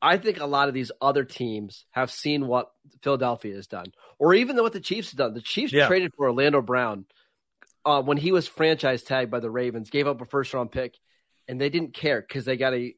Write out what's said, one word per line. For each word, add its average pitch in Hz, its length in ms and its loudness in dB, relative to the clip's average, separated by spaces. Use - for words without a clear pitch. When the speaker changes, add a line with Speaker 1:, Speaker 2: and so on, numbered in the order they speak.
Speaker 1:
I 170 160 6
think 185 240 -2
a 147 60 -4
lot 143 220 2
of 127 60 -4
these 127 160 -4
other 139 220 4
teams 107 680 -8
have 127 200 -2
seen 147 360 -2
what 123 240 0
Philadelphia 123 540 -2
has 95 100 -14
done, 92 260 -12
or 160 140 6
even 240 240 4
what 226 160 2
the 202 80 -8
Chiefs 208 300 -6
have 135 80 -12
done. 113 160 0
The 117 80 -12
Chiefs 233 320 -4
Speaker 2:
Yeah. 143 140 6
Speaker 1:
traded 180 280 2
for 139 120 -2
Orlando 135 340 2
Brown, 110 420 -2
uh, 147 180 4
when 147 140 2
he 165 160 0
was 175 160 2
franchise 156 540 0
tagged 127 280 -2
by 123 100 -4
the 113 100 -6
Ravens, 117 400 -4
gave 143 160 0
up 127 160 -2
a - 20 -10
first 139 300 -4
round 123 180 -4
pick, 127 240 -6
and 127 120 -8
they 143 80 2
didn't 156 240 -2
care 139 300 0
'cause 127 240 -8
they 131 100 0
got 131 160 0
a, 123 260 -4